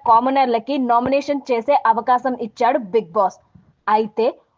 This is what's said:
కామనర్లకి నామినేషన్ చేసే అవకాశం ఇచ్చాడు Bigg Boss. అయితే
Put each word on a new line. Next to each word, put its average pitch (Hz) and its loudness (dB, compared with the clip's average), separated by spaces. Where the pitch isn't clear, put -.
కామనర్లకి 247 2
నామినేషన్ 262 -2
చేసే 240 0
అవకాశం 247 0
ఇచ్చాడు 254 -2
Bigg 208 -4
Boss. 190 0
అయితే 220 -2